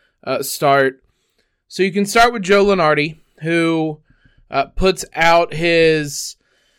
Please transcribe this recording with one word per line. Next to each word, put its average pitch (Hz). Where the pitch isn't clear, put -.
uh, 135
start. 135
So -
you 190
can 202
start 233
with 226
Joe 196
Lunardi, 156
who, 165
uh, 139
puts 185
out 165
his, 160